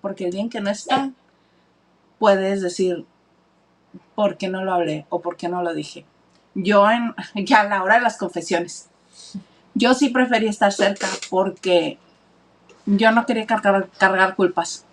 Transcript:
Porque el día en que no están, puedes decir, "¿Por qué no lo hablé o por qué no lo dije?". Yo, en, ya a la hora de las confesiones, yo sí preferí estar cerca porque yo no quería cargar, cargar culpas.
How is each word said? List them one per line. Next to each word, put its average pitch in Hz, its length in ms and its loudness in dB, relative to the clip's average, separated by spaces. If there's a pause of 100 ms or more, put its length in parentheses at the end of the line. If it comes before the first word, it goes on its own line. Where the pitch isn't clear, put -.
Porque 196 260 -6
el 175 60 -2
día 196 100 -6
en 233 80 -6
que 226 100 -8
no 202 100 -4
están, 262 440 -2 (1040)
puedes 196 420 2
decir, 180 460 -2 (1080)
"¿Por 202 220 0
qué 190 120 -6
no 190 160 -6
lo 190 100 -2
hablé 156 360 -2
o 175 120 -4
por 170 140 -8
qué 175 120 -8
no 180 140 -4
lo 170 120 -4
dije?". - 300 -12 (500)
Yo, 202 360 4
en, 233 240 -2 (320)
ya 226 160 4
a 202 60 -2
la 196 160 -2
hora 202 120 4
de 247 60 4
las 220 160 -2
confesiones, 175 720 -6 (840)
yo 240 200 4
sí 262 160 0
preferí 247 380 0
estar 208 240 2
cerca 202 340 -2 (240)
porque 180 680 0 (840)
yo 208 280 4
no 233 140 2
quería 226 200 -2
cargar, 196 420 0 (100)
cargar 190 380 2
culpas. 175 560 -2